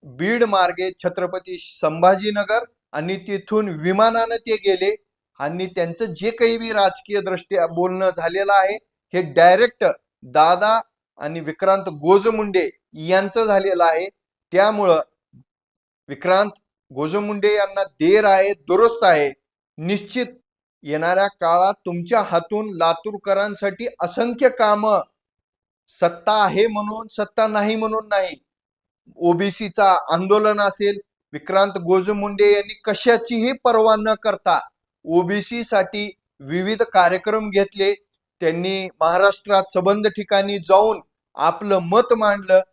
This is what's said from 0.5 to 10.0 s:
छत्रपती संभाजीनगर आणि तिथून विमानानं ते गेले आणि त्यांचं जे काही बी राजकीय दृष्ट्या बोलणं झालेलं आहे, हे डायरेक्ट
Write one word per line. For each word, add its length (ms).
छत्रपती 680
संभाजीनगर 840
आणि 240
तिथून 520
विमानानं 680
ते 200
गेले 400
आणि 280
त्यांचं 380
जे 260
काही 280
बी 140
राजकीय 480
दृष्ट्या 460
बोलणं 500
झालेलं 360
आहे, 260
हे 100
डायरेक्ट 640